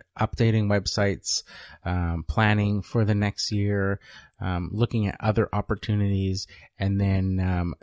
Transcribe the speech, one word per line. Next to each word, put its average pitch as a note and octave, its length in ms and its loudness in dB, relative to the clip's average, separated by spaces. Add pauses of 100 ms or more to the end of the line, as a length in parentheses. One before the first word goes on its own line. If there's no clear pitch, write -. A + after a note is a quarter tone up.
(200)
updating A2 480 2
websites, G2+ 760 0 (420)
um, F2 420 -2
planning G#2 540 2
for A2 240 0
the G#2+ 80 2
next G#2 380 -2
year, G2+ 480 0 (420)
um, F2+ 320 -2
looking A2 340 0
at - 120 -4
other A2 340 2
opportunities, G2+ 920 0 (320)
and G2 200 0
then, F#2+ 400 2
um, F2+ 440 0